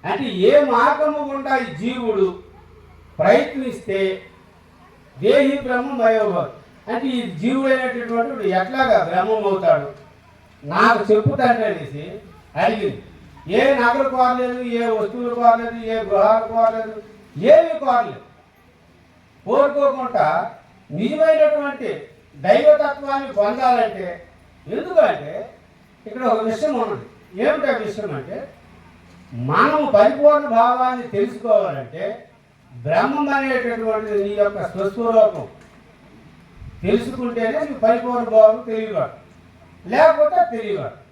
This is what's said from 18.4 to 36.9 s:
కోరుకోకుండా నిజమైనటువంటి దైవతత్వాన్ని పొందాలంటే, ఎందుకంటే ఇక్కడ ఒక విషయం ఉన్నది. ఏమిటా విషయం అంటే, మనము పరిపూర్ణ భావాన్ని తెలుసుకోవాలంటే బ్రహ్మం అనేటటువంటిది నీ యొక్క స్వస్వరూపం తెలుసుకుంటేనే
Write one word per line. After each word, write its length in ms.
కోరుకోకుండా 1040
నిజమైనటువంటి 1160
దైవతత్వాన్ని 960
పొందాలంటే, 920
ఎందుకంటే 840
ఇక్కడ 180
ఒక 180
విషయం 320
ఉన్నది. 320
ఏమిటా 340
విషయం 380
అంటే, 340
మనము 580
పరిపూర్ణ 560
భావాన్ని 600
తెలుసుకోవాలంటే 1200
బ్రహ్మం 520
అనేటటువంటిది 880
నీ 100
యొక్క 340
స్వస్వరూపం 800
తెలుసుకుంటేనే 800